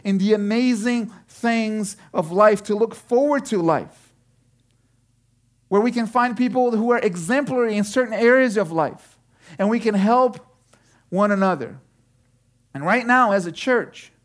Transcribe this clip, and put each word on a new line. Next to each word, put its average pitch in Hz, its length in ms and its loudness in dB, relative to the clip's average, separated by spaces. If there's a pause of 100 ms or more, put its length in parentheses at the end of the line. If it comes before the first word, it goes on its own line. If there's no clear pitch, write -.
in 196 140 -2
the 202 160 2
amazing 226 800 -2 (160)
things 220 680 -4 (180)
of 254 180 -4
life, 208 320 4
to 208 120 -4
look 220 180 0
forward 269 520 0
to 202 160 -2
life, 143 520 -4 (1600)
where 202 120 4
we 240 100 0
can 233 140 -2
find 240 320 0
people 247 340 0
who 233 200 0
are 240 80 2
exemplary 226 760 -2
in 208 60 0
certain 226 300 -2
areas 233 440 4
of 175 140 -2
life, - 460 -4 (400)
and 196 120 0
we 226 100 0
can 220 160 -2
help 226 640 0 (500)
one 208 220 2
another. 185 480 -2 (920)
And 139 120 -12
right 226 220 0
now, 247 240 4
as 190 140 0
a 170 60 -8
church, - 600 -4 (140)